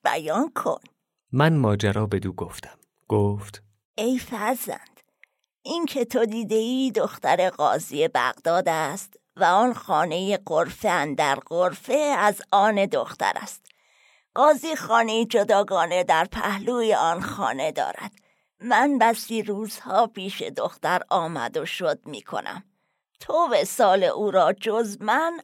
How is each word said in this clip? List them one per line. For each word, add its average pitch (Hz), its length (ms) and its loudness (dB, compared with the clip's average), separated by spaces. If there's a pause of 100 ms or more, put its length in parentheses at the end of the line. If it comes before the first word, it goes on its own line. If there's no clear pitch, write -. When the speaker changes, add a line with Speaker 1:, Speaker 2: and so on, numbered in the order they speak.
Speaker 1:
بیان 160 500 -2
کن.» - 260 -4 (540)
Speaker 2:
من 156 220 4
ماجرا 107 500 2
بدو 101 260 -4
گفتم. - 460 -12 (300)
گفت: 101 540 -2 (320)
Speaker 1:
«ای 247 240 -2
فرزند، - 840 -6 (600)
این 320 240 -4
که 262 180 -2
تو 233 200 0
دیده 220 300 -2
ای 247 360 0
دختر 180 600 0
قاضی 147 580 0
بغداد 165 600 0
است 160 480 -4 (200)
و 190 80 2
آن 202 280 4
خانهٔ 180 720 -2
غرفه 175 420 -2
اندر 147 460 0 (120)
غرفه 233 720 0
از 202 320 2
آن 202 360 4
دختر 110 500 -2
است. - 300 -14 (680)
قاضی 302 420 4
خانهٔ 226 480 2
جداگانه 196 800 2
در 170 280 2
پهلوی 220 600 0
آن 165 260 2
خانه 147 520 -4
دارد. 147 400 -6 (480)
من 247 380 2
بسی 226 440 0
روزها 208 640 -2
پیش 196 360 -10
دختر - 680 -4
آمد 160 460 -2
و 156 100 -4
شد 165 400 -4
می‌کنم. - 580 -10 (560)
تو 330 320 0
وصال 190 520 4
او 196 260 0
را 180 220 4
جز 214 480 -4
من 311 440 -2